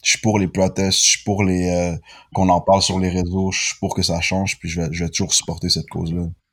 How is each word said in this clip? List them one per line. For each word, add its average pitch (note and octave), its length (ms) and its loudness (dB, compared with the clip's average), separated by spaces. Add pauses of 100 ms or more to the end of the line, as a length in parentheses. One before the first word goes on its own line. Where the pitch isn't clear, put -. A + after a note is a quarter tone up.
Je - 80 2
suis - 80 -2
pour G#2+ 180 2
les F#2+ 100 4
protestes, F#2+ 560 0
je - 60 4
suis - 140 0
pour G2+ 200 0
les, F2+ 260 2
euh, F2 280 0 (360)
qu'on F#2 160 2
en F2 120 4
parle F#2+ 220 4
sur F#2 160 0
les F#2 100 2
réseaux, F#2 420 0
je - 80 -4
suis - 200 -4
pour - 160 -4
que F#2+ 80 0
ça E2+ 180 0
change, F#2+ 380 -2
puis E2+ 100 -8
je E2 100 -4
vais, E2 120 -2
je E2+ 120 -4
vais E2 60 -2
toujours F2+ 240 -2
supporter F2 360 -2
cette E2 200 -2
cause-là. E2+ 380 -4 (260)